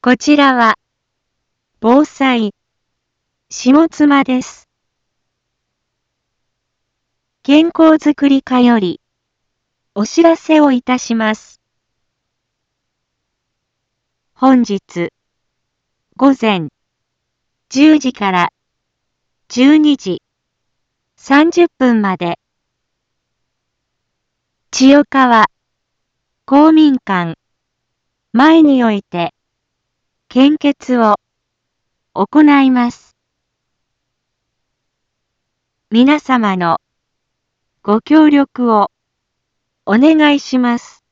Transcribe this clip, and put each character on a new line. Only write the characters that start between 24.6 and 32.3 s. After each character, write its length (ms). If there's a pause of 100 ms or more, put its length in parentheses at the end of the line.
千 180
代 160
川、 400 (1000)
公 260
民 260
館、 400 (960)
前 300
に 200
お 80
い 120
て、 300 (960)
献 300
血 400
を、 180 (1000)
行 280 (220)